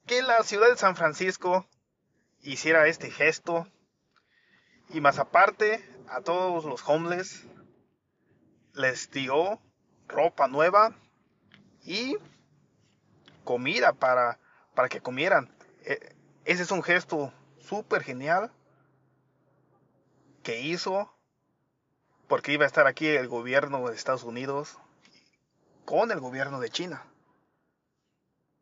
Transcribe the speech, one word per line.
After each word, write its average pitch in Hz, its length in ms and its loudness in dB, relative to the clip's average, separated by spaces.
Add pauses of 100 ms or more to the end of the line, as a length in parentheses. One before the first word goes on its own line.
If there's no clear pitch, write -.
que 247 160 0
la 240 220 4
ciudad 214 260 4
de 247 80 4
San 190 180 2
Francisco 180 720 -2 (760)
hiciera 151 460 4
este 156 240 -4
gesto. 165 560 0 (1200)
Y 160 120 -8
más 143 180 4
aparte, 208 680 2 (200)
a - 140 -10
todos 175 440 -2
los 135 220 -10
homeless 170 580 -2 (1300)
les 131 380 -2
dio 147 500 -2 (460)
ropa 151 400 0
nueva 185 480 4 (880)
y 247 340 -6 (1300)
comida 151 500 0
para, 127 460 0 (340)
para 127 160 2
que 143 120 -10
comieran. 139 520 0 (300)
E-, - 320 -8 (300)
ese 180 180 0
es 175 80 -6
un 185 100 0
gesto 170 500 -2 (280)
súper 202 440 -4
genial 151 480 -4 (1900)
que 117 200 -8
hizo, 185 520 -4 (1120)
porque 143 260 -2
iba 147 100 2
a 143 40 6
estar 143 200 4
aquí 143 200 -2
el 139 200 0
gobierno 127 600 -2
de 113 80 -8
Estados 127 280 -4
Unidos 135 560 -10 (1040)
con 214 260 0
el 185 80 -4
gobierno 135 400 -6
de 120 100 -6
China. 165 360 -8 (1600)